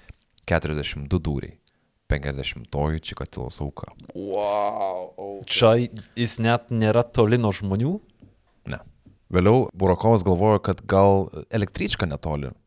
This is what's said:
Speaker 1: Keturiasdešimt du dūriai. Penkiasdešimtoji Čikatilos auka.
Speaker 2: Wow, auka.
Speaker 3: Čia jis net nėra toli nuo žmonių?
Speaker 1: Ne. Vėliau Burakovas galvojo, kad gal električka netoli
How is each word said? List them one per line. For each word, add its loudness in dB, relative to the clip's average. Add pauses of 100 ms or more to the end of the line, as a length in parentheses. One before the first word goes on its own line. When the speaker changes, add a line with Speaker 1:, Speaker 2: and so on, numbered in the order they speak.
(420)
Speaker 1:
Keturiasdešimt -4
du 2
dūriai. -6 (540)
Penkiasdešimtoji -4
Čikatilos -12
auka. -10 (180)
Speaker 2:
Wow, -4
auka. -12
Speaker 3:
Čia 4 (380)
jis -2
net 0
nėra 4
toli 2
nuo 2
žmonių? -2 (720)
Speaker 1:
Ne. -8 (480)
Vėliau 4
Burakovas 2
galvojo, 4
kad -2
gal 4 (180)
električka -4
netoli -6 (160)